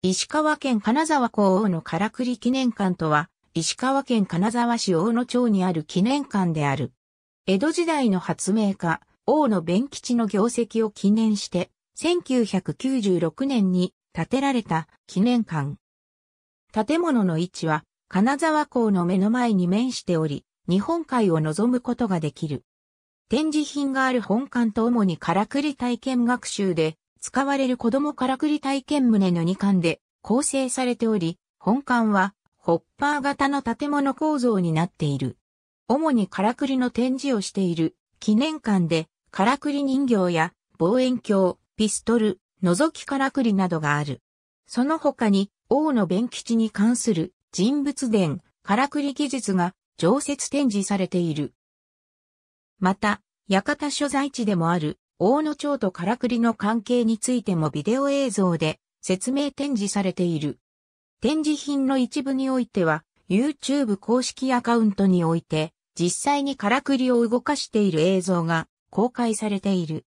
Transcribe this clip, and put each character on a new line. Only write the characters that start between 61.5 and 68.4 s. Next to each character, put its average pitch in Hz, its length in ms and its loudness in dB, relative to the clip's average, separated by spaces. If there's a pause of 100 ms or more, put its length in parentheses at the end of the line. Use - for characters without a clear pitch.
品 277 340 -2
の 269 100 0
一 262 260 -2
部 269 100 -4
に 262 160 -2
お 262 100 0
い 240 80 -2
て 190 160 -2
は、 160 220 0 (240)
YouTube 262 640 0
公 240 260 0
式 262 300 -4
ア 247 100 0
カ 233 140 0
ウ 226 80 4
ン 214 80 4
ト 196 160 2
に 180 160 4
お 165 140 2
い 165 40 -4
て、 156 300 -4 (260)
実 175 120 0
際 285 340 -2
に 277 140 -4
か 202 100 -4
ら 247 140 2
く 277 160 0
り 254 140 2
を 240 140 4
動 233 140 0
か 294 160 -2
し - 160 -10
て 214 100 2
い 196 100 2
る 156 100 0
映 185 180 2
像 175 240 0